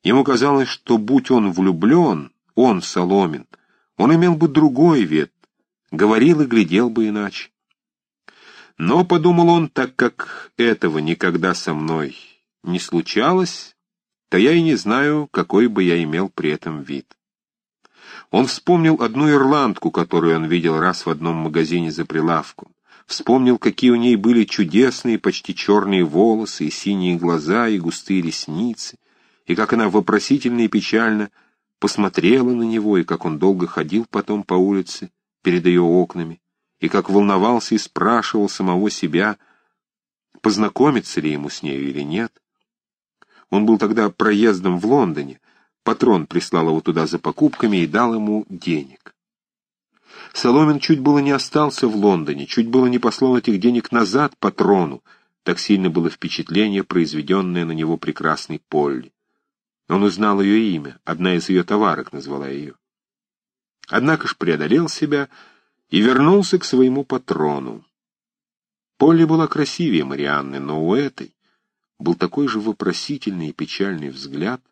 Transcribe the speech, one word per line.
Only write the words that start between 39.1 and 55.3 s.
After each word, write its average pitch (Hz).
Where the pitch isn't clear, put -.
познакомиться 107
ли 76
ему 73
с -
нею 69
или 69
нет. 87
Он 101
был 110
тогда 107
проездом 98
в 92
Лондоне. 85
Патрон 110
прислал 82
его 80
туда 80
за 82
покупками 104
и 85
дал 113
ему 107
денег. 80
Соломин 147
чуть 151
было 143
не 143
остался 139
в 107
Лондоне, 80
чуть 113
было 127
не 123
послал 123
этих 107
денег 120
назад 117
патрону. 92